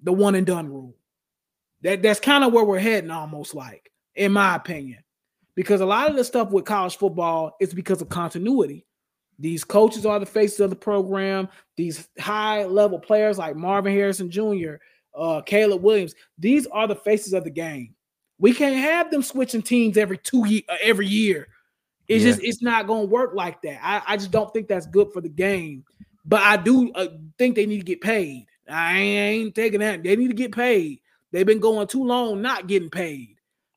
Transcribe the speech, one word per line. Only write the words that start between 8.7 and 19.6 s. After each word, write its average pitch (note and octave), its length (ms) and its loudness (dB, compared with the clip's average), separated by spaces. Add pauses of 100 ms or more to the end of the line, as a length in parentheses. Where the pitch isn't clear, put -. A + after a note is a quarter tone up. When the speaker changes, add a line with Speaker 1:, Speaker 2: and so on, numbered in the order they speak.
Speaker 1:
These D#3+ 260 -6
coaches A3 420 2
are G#3 140 0
the G3 60 -6
faces G#3 340 2
of G3 100 2
the F#3 60 -6
program. G3 720 -2 (280)
These D#3+ 320 -6 (120)
high-level G#3 800 0
players G#3+ 380 2
like D#3 180 -8
Marvin G3 360 0
Harrison G3 380 0
Junior, F#3 500 -4 (320)
uh, D#3 300 -4
Caleb G3+ 400 2
Williams, G3 320 2 (240)
these B3 300 2
are G#3+ 180 -2
the G3+ 80 -2
faces G#3 380 -2
of F#3 100 0
the D#3+ 80 -12
game. C#3+ 460 -10 (420)
We A3 140 6
can't C4+ 240 0
have E4 340 0
them C#4+ 120 0
switching B3+ 400 -4